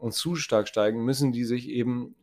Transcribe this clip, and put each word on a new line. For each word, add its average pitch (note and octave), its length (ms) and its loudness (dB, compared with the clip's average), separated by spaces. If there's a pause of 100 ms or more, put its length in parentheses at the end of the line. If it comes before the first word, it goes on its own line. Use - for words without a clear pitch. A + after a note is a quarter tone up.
und A2+ 120 -4
zu E3+ 240 -2
stark A2 320 2
steigen, A2 360 2
müssen C3 280 2
die A#2+ 120 -2
sich A#2+ 240 -2
eben, B2 540 -2